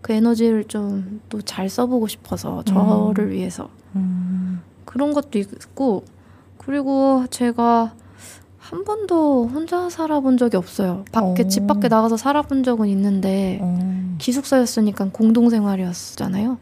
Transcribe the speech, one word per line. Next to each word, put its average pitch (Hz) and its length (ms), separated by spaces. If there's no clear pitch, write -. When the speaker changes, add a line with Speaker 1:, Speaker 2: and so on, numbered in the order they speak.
Speaker 1:
그 - 120
에너지를 226 520
좀 202 540
또 214 120
잘 190 280
써보고 247 380
싶어서 - 520
Speaker 2:
음. - 60
Speaker 1:
저를 208 680
위해서. 185 380
Speaker 2:
음. 185 680
Speaker 1:
그런 294 280
것도 285 260
있고 202 640
그리고 269 720
제가 233 640
한 349 280
번도 330 640
혼자 330 420
살아본 302 480
적이 233 200
없어요. 185 540
밖에, 185 320
Speaker 2:
오. 185 40
Speaker 1:
집 196 180
밖에 202 220
나가서 226 300
살아본 277 460
적은 233 260
있는데 196 720
Speaker 2:
오. 180 180
Speaker 1:
기숙사였으니까 233 920
공동생활이었잖아요. 208 1500